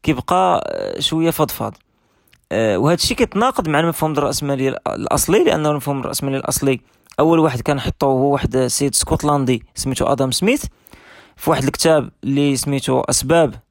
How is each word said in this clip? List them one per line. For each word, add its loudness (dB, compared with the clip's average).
كيبقى، 0
آه، -6
شوية 0
فضفاض. -4
آه، 2
وهذا 4
الشيء -2
كيتناقض 0
مع 2
المفهوم 0
ديال 0
الرأسمالية -2
الأ-، -6
الأصلي، 2
لأنه 2
المفهوم -2
الرأسمالي -4
الأصلي 0
أول 4
واحد 2
كان -2
حطوه -2
هو 2
واحد -2
السيد 0
اسكتلندي 0
سميتو -2
آدم 0
سميث 0
في -4
واحد 0
الكتاب 2
اللي 0
سميتو -2
أسباب 2